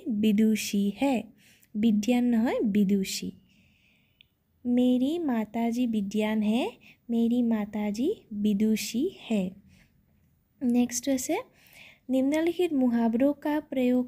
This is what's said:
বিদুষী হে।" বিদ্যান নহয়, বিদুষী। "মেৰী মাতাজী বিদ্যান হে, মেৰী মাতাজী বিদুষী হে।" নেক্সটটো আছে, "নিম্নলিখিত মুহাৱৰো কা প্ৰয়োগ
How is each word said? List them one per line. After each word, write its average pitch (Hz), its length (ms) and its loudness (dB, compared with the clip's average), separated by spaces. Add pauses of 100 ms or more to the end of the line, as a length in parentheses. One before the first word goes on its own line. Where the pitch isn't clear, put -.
বিদুষী 214 760 0 (140)
হে।" 277 180 0 (600)
বিদ্যান 226 480 2
নহয়, 240 400 0
বিদুষী। 196 680 0 (1400)
"মেৰী 247 540 2
মাতাজী 233 680 -2
বিদ্যান 214 540 -2
হে, 220 220 0 (460)
মেৰী 233 320 2
মাতাজী 214 680 -2 (220)
বিদুষী 214 720 0 (160)
হে।" 208 240 -2 (1200)
নেক্সটটো 240 500 0
আছে, 269 240 -2 (760)
"নিম্নলিখিত 320 640 0
মুহাৱৰো 240 600 2
কা 294 260 -4
প্ৰয়োগ 254 480 0